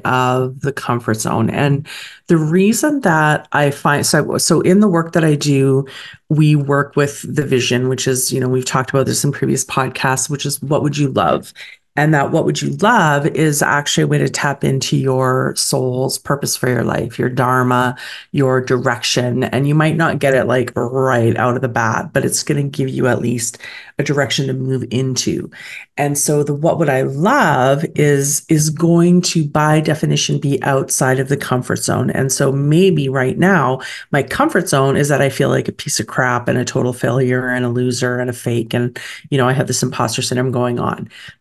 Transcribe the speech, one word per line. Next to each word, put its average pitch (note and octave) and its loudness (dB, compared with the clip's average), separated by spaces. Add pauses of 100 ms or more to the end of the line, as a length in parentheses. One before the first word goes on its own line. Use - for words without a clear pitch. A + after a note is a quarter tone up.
of B2+ 0
the C#3 -4
comfort A#2 -2
zone. A2 0
And C#3+ 0 (380)
the E3+ 4
reason G3 2
that D#3 2
I C#3+ 2
find, C#3+ 0
so, - 0
so D3+ 2
in F#3 4
the G#3+ 6
work E3 0
that E3 2
I D3+ 4
do, C3+ 2 (420)
we D3+ 4
work C#3+ 0
with C#3+ 0 (100)
the - 0
vision, B2+ 0
which B2+ -2
is, B2+ 0
you C3 -2
know, B2+ 0
we've B2+ 0
talked C3 -2
about C3+ 2
this B2 -2
in C#3+ 0
previous C3+ -2
podcasts, C3 -2
which C#3+ -6
is - -6
what C#3+ 0
would D3 -2
you C#3+ 2
love? F#2+ 0 (400)
And D3+ 2
that C#3 0
what D#3 0
would D3 -2
you C#3+ -2 (100)
love D#3+ 2
is D3+ 0
actually C#3+ 0
a - 0
way D3 2
to C#3+ 0
tap - -4
into C#3 0
your C3 0
soul's C3 -2
purpose - -4
for B2+ -2
your B2 0
life, - -4
your - 0
dharma, B2+ 0 (320)
your C3 2
direction. B2 0
And C#3 0
you D3 2
might D#3 2
not D#3+ 0
get C#3 2
it, B2+ 2
like, B2 0
right B2 0
out A#2+ 2
of C3 -4
the C3 -2
bat, A#2 -2
but - 0
it's - -2
gonna D3 -2
give C#3 -4
you C3 -2
at A#2+ 0
least A#2+ -4 (400)
a D3 0
direction C#3+ -2
to C3 -2
move C3 -4
into. - -2 (480)
And C#3+ 0
so D3 2
the D3 -2
what D3 0
would D#3 2
I C3 2
love C#3+ 2 (100)
is, C#3+ 0
is D#3 2
going E3+ 4
to, E3 0
by D3+ 2
definition, D3+ 0
be C#3 -2
outside C3+ 0
of C3+ -2
the C#3 0
comfort B2+ -2
zone. A#2 -2
And C3+ -2
so C3+ 0
maybe D3 2
right C3 0
now, D3 2 (300)
my C#3+ 2
comfort C4+ 0
zone C3+ 2
is C#3+ 2
that C#3 2
I C#3 4
feel C3+ 0
like C3 0
a - -4
piece - -4
of - -4
crap B2 0
and B2+ 2
a B2 -2
total B2 -2
failure B2+ 0
and B2 -2
a - 0
loser B2 -2
and B2 -2
a - -2
fake. A#2+ -4
And, A#2+ -2 (300)
you D3 0
know, C3 4
I C3 4
have C3 0
this B2 -2
imposter A#2+ -2
syndrome B2+ -2
going B2 -2
on. - -4 (300)